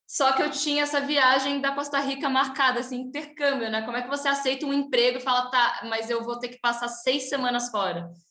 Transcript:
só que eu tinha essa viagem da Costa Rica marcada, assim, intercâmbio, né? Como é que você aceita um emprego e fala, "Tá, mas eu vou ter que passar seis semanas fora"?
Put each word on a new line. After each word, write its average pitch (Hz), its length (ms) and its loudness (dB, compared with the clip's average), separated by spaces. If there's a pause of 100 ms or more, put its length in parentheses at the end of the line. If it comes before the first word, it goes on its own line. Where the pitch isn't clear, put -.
só 269 260 4
que 269 100 2
eu 294 80 -2
tinha 294 320 0
essa 285 180 0
viagem 277 580 4
da 277 120 0
Costa 285 260 -2
Rica 269 320 -2
marcada, 254 520 2
assim, 247 160 -6
intercâmbio, 262 760 -2
né? 220 100 -2
Como 233 160 -4
é 247 60 -4
que 254 60 -8
você 285 180 -2
aceita 277 360 0
um 277 100 0
emprego 254 440 2
e 254 40 -8
fala, 247 280 0
"Tá, 240 360 2
mas 226 220 -4
eu 233 160 -2
vou 233 140 -6
ter 240 120 -6
que - 100 -16
passar 240 280 0
seis 277 420 -2
semanas 247 420 0
fora"? 175 400 -2 (200)